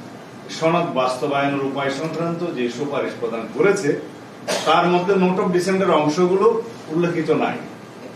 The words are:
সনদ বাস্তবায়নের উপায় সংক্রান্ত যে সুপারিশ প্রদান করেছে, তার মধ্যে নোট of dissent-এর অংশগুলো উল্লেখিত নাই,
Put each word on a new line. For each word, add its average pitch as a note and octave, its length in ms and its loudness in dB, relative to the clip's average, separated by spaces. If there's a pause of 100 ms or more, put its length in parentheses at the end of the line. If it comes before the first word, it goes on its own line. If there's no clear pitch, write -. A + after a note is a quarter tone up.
(600)
সনদ E3 280 2 (120)
বাস্তবায়নের C#3 720 0
উপায় C#3 300 -2
সংক্রান্ত E3+ 420 -4 (160)
যে B2 60 0 (140)
সুপারিশ C3 440 -2
প্রদান A2+ 220 -4 (120)
করেছে, F3+ 340 4 (800)
তার E3+ 260 6
মধ্যে F3+ 200 2 (100)
নোট F3+ 200 2
of F#3 120 0
dissent-এর F#3+ 360 2 (100)
অংশগুলো F3+ 460 4 (460)
উল্লেখিত E3+ 360 0 (140)
নাই, - 140 -2 (580)